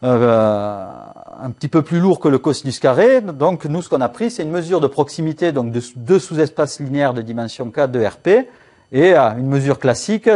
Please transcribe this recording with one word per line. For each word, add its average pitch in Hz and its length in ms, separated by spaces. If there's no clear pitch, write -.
euh, 110 840
un 127 100
petit - 180
peu 160 120
plus 170 200
lourd 185 180
que - 80
le 139 100
cosinus 131 420
carré. 202 420
Donc 165 420
nous, 160 180
ce - 60
qu'on 139 140
a 120 80
pris, 240 220
c'est 190 120
une 156 80
mesure 170 300
de 143 60
proximité, 156 680
donc 120 180
de, 120 100
de 127 240
sous-espace 151 600
linéaire 139 320
de 120 80
dimension 117 500
K 143 180
de 120 160
R 98 120
P. 233 320
Et, 165 240
euh, 127 220
une 131 100
mesure 135 320
classique, 202 560